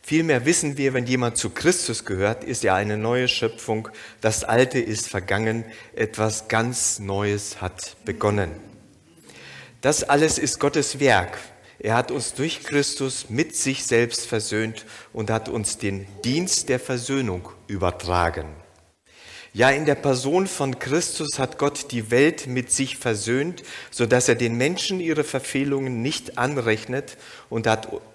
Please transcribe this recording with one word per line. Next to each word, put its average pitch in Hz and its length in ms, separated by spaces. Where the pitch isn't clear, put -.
vielmehr 151 400
wissen 151 320
wir, 135 160
wenn 123 120
jemand 123 320
zu 107 120
Christus - 540
gehört, 101 400
ist - 220
er 95 100
eine 104 220
neue 123 320
Schöpfung. 113 580
Das 110 240
Alte 127 340
ist 110 300
vergangen, 104 560
etwas 110 540
ganz 117 500
Neues 101 640
hat - 420
begonnen." 104 480
Das 147 240
alles 151 340
ist - 220
Gottes 139 400
Werk. 107 380
Er 107 160
hat 123 160
uns 127 220
durch 156 300
Christus - 680
mit 143 260
sich - 300
selbst 117 420
versöhnt 110 580
und 110 160
hat 113 200
uns 110 280
den 98 280
Dienst 156 460
der 127 100
Versöhnung 120 680
übertragen. 87 880
Ja, 120 160
in 143 160
der 143 100
Person 139 520
von 135 320
Christus 151 580
hat 131 220
Gott 143 320
die 110 180
Welt 139 380
mit 123 240
sich - 260
versöhnt, 123 640
so 123 140
dass 123 220
er 123 80
den 117 220
Menschen 180 420
ihre 156 240
Verfehlungen 135 800
nicht - 380
anrechnet 123 800
und 113 180
hat 110 200